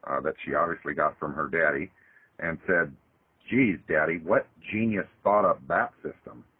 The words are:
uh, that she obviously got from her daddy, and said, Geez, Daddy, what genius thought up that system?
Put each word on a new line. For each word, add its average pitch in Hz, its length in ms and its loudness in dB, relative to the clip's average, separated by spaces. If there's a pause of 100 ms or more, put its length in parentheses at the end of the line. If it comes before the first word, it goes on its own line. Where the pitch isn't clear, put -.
uh, 69 140 -2
that 76 120 -4 (120)
she - 80 -6
obviously 82 400 -2
got 76 260 0
from 73 140 -6
her 73 140 -2
daddy, 76 440 0 (480)
and 82 180 -6 (100)
said, 85 240 2 (580)
Geez, 113 280 2 (100)
Daddy, 80 360 2
what 98 240 2 (240)
genius 107 360 -2 (160)
thought 104 260 4
up 82 180 2
that 95 240 0 (120)
system? 58 400 -12 (160)